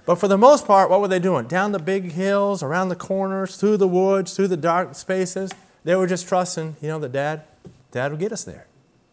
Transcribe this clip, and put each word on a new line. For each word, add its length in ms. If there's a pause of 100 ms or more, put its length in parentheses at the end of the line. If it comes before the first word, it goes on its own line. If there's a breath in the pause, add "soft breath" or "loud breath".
But 120
for 100
the 100
most 300
part, 240
what 100
were 60
they 140
doing? 260
Down 240
the 80
big 320
hills, 500
around 280
the 80
corners, 600
through 200
the 100
woods, 480
through 140
the 80
dark 400
spaces. 560 (320 soft breath)
They 100
were 140
just 180
trusting, 560
you 60
know, 100
that 140
Dad, 300 (500)
Dad 180
would 100
get 120
us 100
there. 240 (460)